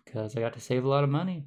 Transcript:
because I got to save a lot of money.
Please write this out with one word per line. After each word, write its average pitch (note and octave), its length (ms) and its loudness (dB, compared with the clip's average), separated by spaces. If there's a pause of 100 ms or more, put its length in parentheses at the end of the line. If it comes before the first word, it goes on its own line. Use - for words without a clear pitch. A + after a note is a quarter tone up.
because A2 320 -6
I A#2 40 0
got A2+ 140 0
to A2 60 -12
save B2+ 240 0
a C3+ 40 0
lot C#3+ 160 4
of C#3 60 2
money. E3 360 -2